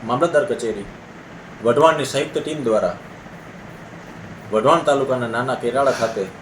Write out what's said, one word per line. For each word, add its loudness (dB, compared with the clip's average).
મામલતદાર 2
કચેરી -2
વઢવાણની 6
સંયુક્ત -2
ટીમ -4
દ્વારા 2
વઢવાણ 6
તાલુકાના 2
નાના -2
કેરાળા 2
ખાતે 0